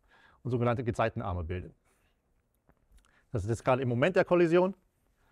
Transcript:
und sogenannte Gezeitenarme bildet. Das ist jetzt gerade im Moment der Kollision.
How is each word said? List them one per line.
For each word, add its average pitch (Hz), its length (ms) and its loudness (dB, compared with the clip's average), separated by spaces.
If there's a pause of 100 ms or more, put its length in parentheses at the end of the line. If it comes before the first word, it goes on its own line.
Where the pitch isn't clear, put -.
(420)
und 127 80 -8
sogenannte 120 340 0
Gezeitenarme 104 600 -4
bildet. 87 300 -10 (1600)
Das 92 120 -4
ist 101 40 -6
jetzt 113 160 -4
gerade 131 180 2
im 127 60 -2
Moment 135 280 0
der 180 80 4
Kollision. 180 500 4 (580)